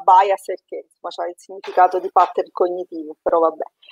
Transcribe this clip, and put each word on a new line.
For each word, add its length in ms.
bias 400
perché, 400
insomma, 260
c'ha 180
il 80
significato 640
di 140
pattern 400
cognitivo, 680
però 200
vabbè. 240